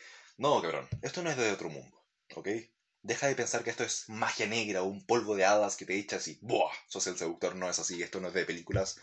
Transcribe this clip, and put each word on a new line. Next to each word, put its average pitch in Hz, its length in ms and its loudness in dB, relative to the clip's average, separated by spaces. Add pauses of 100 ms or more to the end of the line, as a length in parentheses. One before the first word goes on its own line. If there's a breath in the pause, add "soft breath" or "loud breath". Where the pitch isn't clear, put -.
(380 loud breath)
No, 127 240 4
cabrón, 73 260 -2 (140)
esto 175 200 -4
no 170 80 0
es 143 60 0
de 113 160 4
otro 85 160 -4
mundo, 69 340 -12 (320)
¿ok? 82 140 -6 (540)
Deja 120 240 0
de 135 80 4
pensar 120 300 -2
que 117 60 -2
esto 120 120 -4
es - 260 -4
magia 110 380 0
negra 104 360 0
o 95 40 2
un 98 180 -4
polvo 107 300 2
de 98 100 6
hadas 101 320 6
que - 80 -12
te 95 140 -2
echas 101 300 -4
y, 78 120 -12
¡buah!, 113 320 2 (140)
sos 95 220 -4
el 90 100 -4
seductor. 87 380 -2
No 90 120 -2
es 87 120 -2
así, 87 200 -4
esto 90 200 -4
no 90 80 -4
es 87 60 -8
de 90 100 2
películas, 95 580 -2